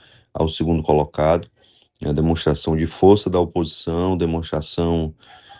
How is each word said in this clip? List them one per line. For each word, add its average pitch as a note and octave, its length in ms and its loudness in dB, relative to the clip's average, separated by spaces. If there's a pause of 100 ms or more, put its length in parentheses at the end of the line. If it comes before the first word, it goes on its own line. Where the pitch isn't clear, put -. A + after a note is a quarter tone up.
(340)
ao E2 140 0
segundo D#2+ 340 -2
colocado. D2+ 680 0 (540)
É D2 60 -4
a D2+ 40 0
demonstração D#2+ 640 0
de D#2 100 0
força G2 440 4
da F2+ 100 0
oposição, F2 760 -2
demonstração E2 1000 -2 (460)